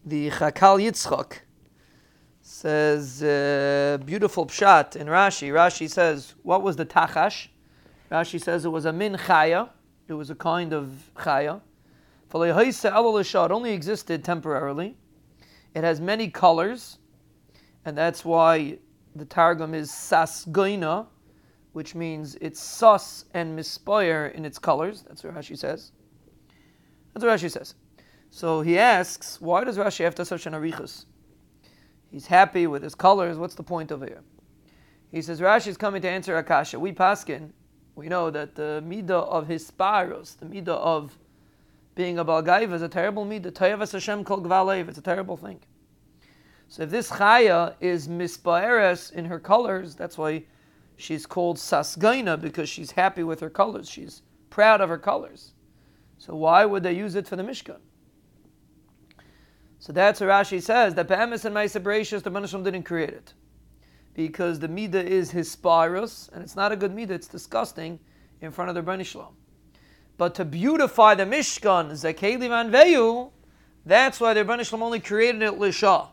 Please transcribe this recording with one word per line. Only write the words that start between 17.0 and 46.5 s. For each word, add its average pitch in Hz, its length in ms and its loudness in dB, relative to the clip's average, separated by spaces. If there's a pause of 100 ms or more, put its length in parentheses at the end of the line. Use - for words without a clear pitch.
and 151 100 -10
that's 165 300 -2
why 165 540 4 (360)
the 147 100 -14
Targum 160 500 2
is 151 160 -8
sasgoina, 180 1120 -2 (680)
which 156 200 -12
means 156 480 -10
it's 160 180 -12
sus - 680 4 (100)
and 165 200 -6
mispoyer 160 800 -2
in 160 120 -12
its 143 120 -12
colors. 170 500 -2
That's - 160 -20
what 165 120 -12
Rashi 147 200 -14
says. 151 360 -10 (1200)
That's 226 140 -6
what 220 140 4
Rashi 165 120 -4
says. - 220 -12 (560)
So 160 320 -2
he 170 160 2
asks, 202 640 2
why 175 220 0
does 220 160 -4
Rashi 196 240 -2
have 170 120 0
to 180 100 -6
such 170 200 -8
an 160 80 -10
arichus? 156 520 -10 (1040)
He's 143 160 -18
happy 180 400 6
with 143 160 -6
his 156 100 -12
colors. 180 460 4
What's 170 160 -8
the 165 80 -16
point 160 280 -8
over 135 140 -10
here? - 160 -16 (880)
He 160 120 -8
says, 165 180 -8
Rashi 214 260 4
is 190 80 -8
coming 196 280 -6
to 185 40 -4
answer 180 300 -4
Akasha. 156 420 -2
We 180 140 -6
paskin, 165 560 -2 (460)
we 151 140 -16
know 175 200 -2
that 151 240 -8
the 151 320 -8
midah 180 420 -2
of 156 200 -4
hisparos, 180 920 -4
the - 80 -18
midah 175 220 -12
of 156 500 -2 (800)
being 175 240 -4
a 165 40 -2
balgaiva, 175 500 2
is 165 100 -4
a 165 40 -6
terrible 202 380 -4
midah. 196 260 -10
Toyavas 202 400 -2
Hashem 208 320 -6
kol 196 180 -4
gvalev, 185 460 0
it's 160 120 -16
a - 20 -20
terrible 185 340 -6
thing. 95 240 -16 (1080)